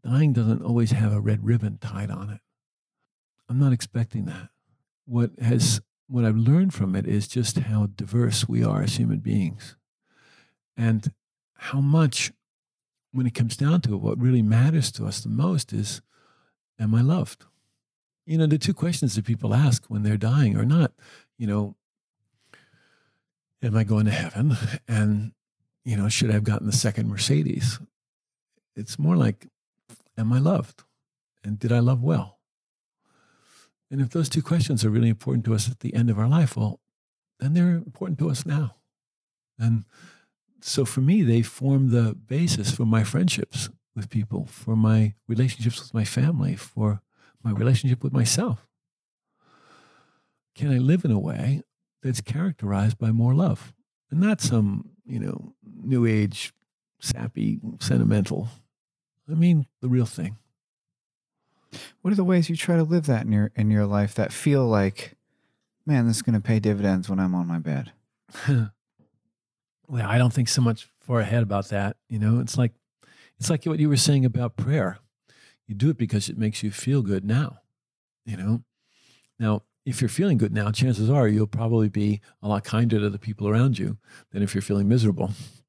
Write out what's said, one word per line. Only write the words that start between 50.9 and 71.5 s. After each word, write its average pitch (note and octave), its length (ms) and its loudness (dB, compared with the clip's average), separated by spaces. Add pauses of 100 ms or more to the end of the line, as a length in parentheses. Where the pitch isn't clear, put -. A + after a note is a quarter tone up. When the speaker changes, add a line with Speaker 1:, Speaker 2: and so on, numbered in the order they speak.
Speaker 1:
in C3+ 60 2
a G#2 80 2
way F2 420 -2 (400)
that's B2+ 200 -4
characterized A2 760 -2
by A2 140 0
more A#2 240 2
love? D#3 380 -2 (360)
And D3+ 100 -2
not G#3 220 2
some, G#2 480 0 (160)
you B2+ 140 -8
know, - 340 -10 (100)
new B2 440 0
age, G#2+ 460 0 (460)
sappy, - 600 -4 (200)
sentimental. G#2+ 680 0 (840)
I D#3 40 -6
mean, E3 340 4 (140)
the B2+ 80 -4
real B2 160 4
thing. A2 320 -10 (1600)
Speaker 2:
What F3+ 100 -2
are G#3 40 2
the G3 80 2
ways F3 260 2
you E3 60 -2
try E3+ 200 0
to E3 80 4
live D#3 240 0
that A2+ 180 0
in G#2+ 60 -2
your, G#2 240 2
in G#2+ 160 2
your G#2 160 4
life G2+ 280 0
that - 160 -2
feel C#3 360 2
like, G2 480 0 (720)
"Man, C3 180 2
this A2+ 120 2
is - 40 -6
gonna A2 180 0
pay A2+ 200 0
dividends G2+ 500 0
when F#2+ 100 0
I'm F#2 160 0
on F2 120 -2
my E2+ 120 -4
bed"? D2 320 -6 (560)
Speaker 1:
<laughs> A#2 240 0 (1120)
Well, A#2 240 -6
I A2+ 80 2
don't B2 160 4
think B2 140 0
so - 140 2
much A#2 260 0 (140)
far A#2+ 180 0
ahead A2+ 240 2
about G2 260 -2